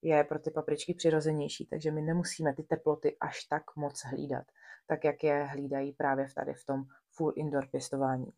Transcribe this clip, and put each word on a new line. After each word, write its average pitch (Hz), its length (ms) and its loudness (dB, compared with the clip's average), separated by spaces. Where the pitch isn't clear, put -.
je 156 220 6
pro 151 160 0
ty 156 120 -4
papričky 151 420 -2
přirozenější, 156 720 2
takže 156 260 -2
my 156 100 -2
nemusíme 160 520 0
ty 156 100 -6
teploty 151 560 0
až - 240 -6
tak 151 200 -2
moc 143 300 -6
hlídat, 135 380 -4
tak 156 160 -2
jak 151 200 2
je 147 200 4
hlídají 139 480 -4
právě 139 360 2
v, 135 60 -16
tady 143 200 -4
v - 120 -14
tom 139 180 -2
full 156 260 0
indoor 143 320 -2
pěstování. 135 720 -2